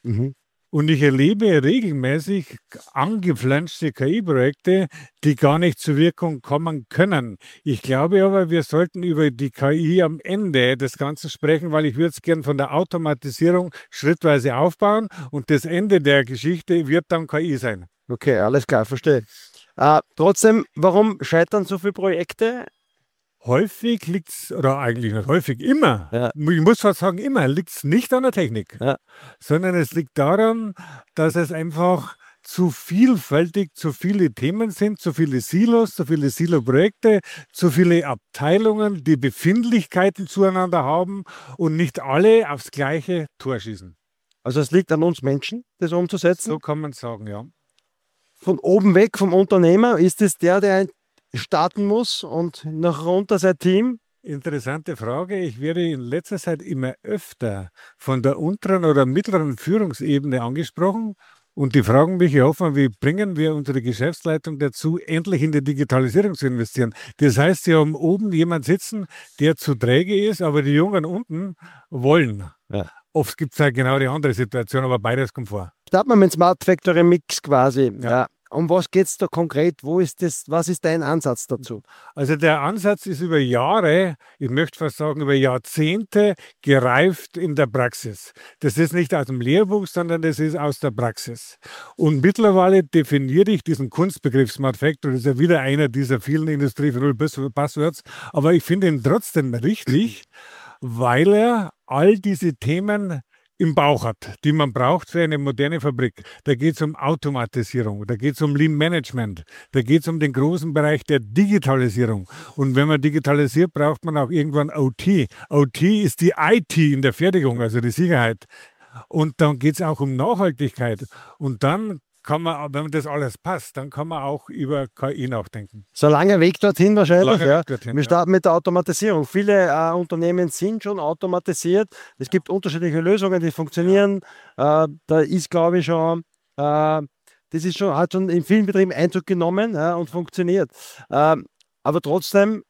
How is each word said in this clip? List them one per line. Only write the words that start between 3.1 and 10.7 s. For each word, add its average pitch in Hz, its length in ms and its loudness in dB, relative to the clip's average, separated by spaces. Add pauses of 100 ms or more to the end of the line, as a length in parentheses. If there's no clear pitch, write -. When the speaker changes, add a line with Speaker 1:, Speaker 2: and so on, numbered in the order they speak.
Speaker 2:
K-I-Projekte, 165 920 0 (380)
die 151 120 4
gar 147 220 4
nicht 170 220 2
zur 147 180 -2
Wirkung 160 440 0
kommen 151 480 -4
können. 143 480 0 (260)
Ich 135 180 -2
glaube 160 420 2
aber, 196 280 2
wir 170 100 2
sollten 170 400 -2
über 156 300 0
die 131 180 -6
K 139 220 -2
I 170 320 2
am 156 200 -2
Ende 139 540 0